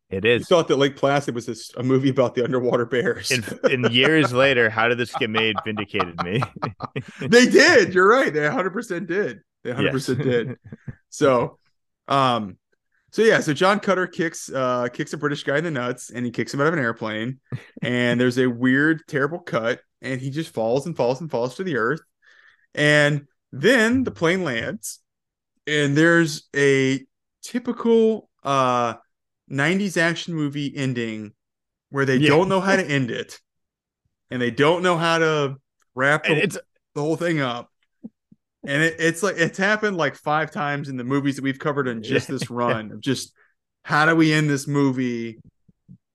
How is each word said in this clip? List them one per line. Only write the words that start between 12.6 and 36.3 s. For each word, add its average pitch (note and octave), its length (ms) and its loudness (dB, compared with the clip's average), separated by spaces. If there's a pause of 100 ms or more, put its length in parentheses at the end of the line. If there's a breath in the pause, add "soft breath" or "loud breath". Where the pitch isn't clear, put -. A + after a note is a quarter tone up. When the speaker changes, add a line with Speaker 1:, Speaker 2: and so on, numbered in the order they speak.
Speaker 2:
so G#3 120 0
yeah, G3 160 6
so D#3 140 -2
John F#3+ 260 2
Cutter F#3 280 0
kicks, E3 440 -6
uh, B2+ 420 -2
kicks - 200 -8
a F3 40 -8
British C#3+ 260 -4
guy C#3 140 0
in D#3+ 60 0
the E3+ 80 -6
nuts, B2 400 -6
and B2 120 -8
he A#2+ 80 -4
kicks A#2 220 -6
him C#3 80 -2
out C#3+ 60 2
of E3 60 2
an E3+ 60 -2
airplane. A2+ 600 -4 (220 loud breath)
Speaker 1:
<laughs> - 200 -20
Speaker 2:
And B2 400 2
there's B2 160 2
a C3 100 4
weird, C3 600 2
terrible D3 320 -4
cut, A#2+ 400 -4 (220)
and B2+ 200 -8
he C3+ 80 -8
just D#3 240 -8
falls A#2 320 -2
and E3+ 100 -10
falls C3 260 0
and D#3+ 100 -12
falls B2+ 240 -4
to F#3+ 80 -8
the E3+ 140 -4
earth. B2 240 -2 (760 soft breath)
And D3 500 2 (260)
then A3+ 520 2
the G#3+ 80 -6
plane F3+ 320 -2
lands, C3+ 560 -8 (640)
and D3 320 0
there's E3 580 4
a C3+ 480 2 (380)
typical, A3+ 880 0 (140)
uh, B2 520 0 (520)
nineties E3+ 500 -2
action E3+ 360 -2
movie D3 420 -4
ending A#2 560 -4 (580)
where C#3 160 -2
they C3 120 2
Speaker 1:
Yeah. C#3+ 120 4
Speaker 2:
don't E3+ 200 4
know F#3+ 120 2
how G3 140 2
to F#3+ 100 0
end C#3 260 -2
it, A#2 280 -10 (920)
and B2+ 100 -4
they A#2+ 100 0
don't D3+ 320 2
know F3+ 140 2
how E3 220 2
to D3+ 360 0 (400)
wrap C#3+ 280 2
the, - 80 0